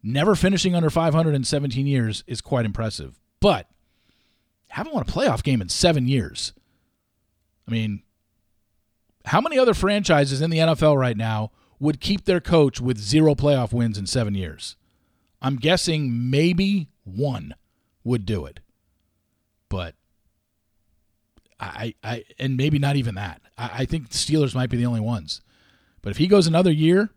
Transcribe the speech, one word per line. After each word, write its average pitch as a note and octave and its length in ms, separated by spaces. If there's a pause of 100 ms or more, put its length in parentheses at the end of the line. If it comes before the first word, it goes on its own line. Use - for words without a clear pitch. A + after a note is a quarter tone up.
Never C#3+ 320
finishing F#3 400
under E3 140
five E3 240
hundred D#3+ 220
in C3+ 100
seventeen C#3 420
years A#2+ 400
is A#2+ 140
quite A#2+ 240
impressive. G2+ 560 (180)
But E3 300 (1000)
haven't D4+ 260
won G3 80
a G#2 100
playoff A3 300
game B2+ 180
in F2+ 80
seven D3 400
years. - 460 (1120)
I - 40
mean, A2 320 (1200)
how - 160
many D4+ 180
other A#3+ 160
franchises D#3+ 680
in E3 100
the D#3+ 100
N D#3+ 100
F D#3+ 120
L D3+ 140
right B2 200
now A2 340 (280)
would C#3+ 220
keep G3 240
their F3+ 160
coach D3+ 400
with B2 160
zero C#3+ 380
playoff C3 380
wins A#2 260
in G2 80
seven G#2 280
years? E2+ 420 (680)
I'm C3+ 140
guessing C3+ 760
maybe F3 580 (160)
one G2 500 (500)
would A#2 200
do F2+ 220
it. - 140 (1080)
But F2 280 (1600)
I, - 420
I, A#2 220 (140)
and C3 180
maybe C#3+ 220
not C#3+ 180
even A#2 200
that. F#2+ 260 (160)
I, A#2 120 (100)
I C#3 40
think D#3 240
the - 80
Steelers D3 380
might B2+ 160
be A#2+ 80
the A#2+ 80
only A#2+ 140
ones. G#2+ 420 (580)
But G2+ 100
if G2 80
he D3+ 80
goes F#3+ 200
another E3 260
year E3+ 440